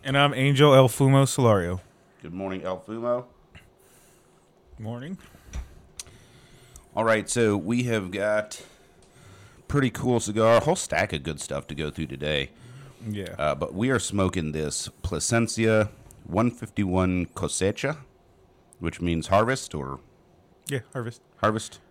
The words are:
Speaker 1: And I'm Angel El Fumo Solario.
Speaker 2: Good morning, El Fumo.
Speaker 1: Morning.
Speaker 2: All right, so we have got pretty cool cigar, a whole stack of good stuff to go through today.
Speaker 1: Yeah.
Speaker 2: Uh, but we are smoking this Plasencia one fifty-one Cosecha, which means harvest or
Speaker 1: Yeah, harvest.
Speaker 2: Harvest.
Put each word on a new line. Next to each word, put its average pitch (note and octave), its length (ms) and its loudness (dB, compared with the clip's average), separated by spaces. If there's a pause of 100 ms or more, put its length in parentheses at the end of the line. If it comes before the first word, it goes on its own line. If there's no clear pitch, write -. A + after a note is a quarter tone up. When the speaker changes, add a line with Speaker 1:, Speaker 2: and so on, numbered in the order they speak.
Speaker 1:
And C3+ 120 0
I'm C#3+ 160 4
Angel C#3 400 6
El C3 160 10
Fumo C3+ 340 6
Solario. G2 560 2 (420)
Speaker 2:
Good E2+ 120 -14
morning, F#2 320 -8
El F#2 160 -6
Fumo. A#2+ 420 -4 (1600)
Speaker 1:
Morning. A#2+ 380 -12 (1800)
Speaker 2:
All A2 80 -2
right, A2 260 2
so G#2+ 280 2
we A#2 260 -2
have A2 280 -2
got G#2 500 -2 (1040)
pretty C#3 220 2
cool A#2+ 300 0
cigar, A2 380 4
a - 20 8
whole E3 160 0
stack F#2+ 380 -2
of C#2+ 100 -6
good D2 160 -8
stuff C#2+ 280 -8
to D2+ 80 -10
go D2+ 140 -4
through D2+ 180 -6
today. C#2+ 440 -4 (560)
Speaker 1:
Yeah. F#2+ 300 -10
Speaker 2:
Uh, D2+ 180 0
but D2+ 180 -8
we A2 160 -2
are B2+ 100 2
smoking G2 520 -2
this D2+ 380 -6 (120)
Plasencia A2 880 0 (340)
one A2 280 0
fifty-one F#2 760 -2
Cosecha, G#2+ 680 -4 (840)
which E2 220 -6
means E2 260 -2
harvest A2+ 480 0
or C2+ 240 -8 (680)
Speaker 1:
Yeah, C#3 120 -6 (140)
harvest. A#2+ 280 -10 (200)
Speaker 2:
Harvest. G#2+ 380 -2 (120)